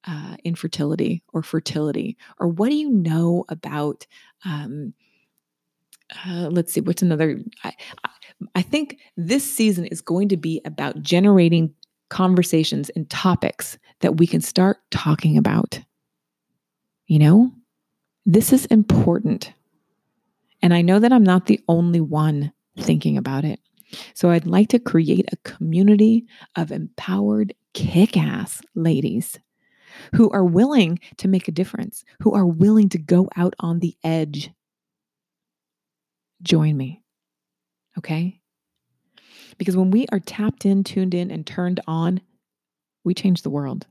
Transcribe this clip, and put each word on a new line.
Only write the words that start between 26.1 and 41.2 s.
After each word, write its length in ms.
of 160
empowered, 840
kick-ass 880
ladies 640
who 160
are 160
willing 540
to 100
make 200
a 40
difference, 540
who 140
are 120
willing 440
to 100
go 360
out 240
on 200
the 240
edge. 480
Join 340
me, 240
okay? 420
Because 180
when 140
we 220
are 80
tapped 480
in, 160
tuned 320
in, 160